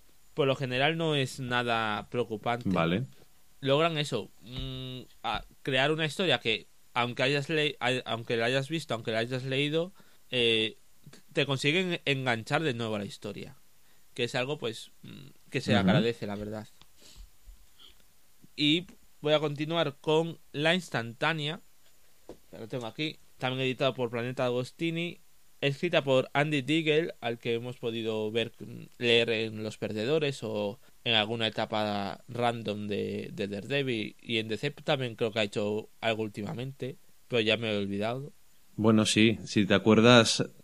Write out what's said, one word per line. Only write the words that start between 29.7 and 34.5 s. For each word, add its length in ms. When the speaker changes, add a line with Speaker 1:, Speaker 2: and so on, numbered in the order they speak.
Speaker 1:
Perdedores 640
o 340
en 100
alguna 320
etapa 800
random 600
de, 460
de 140
Daredevil, 760
y 180
en 100
D 80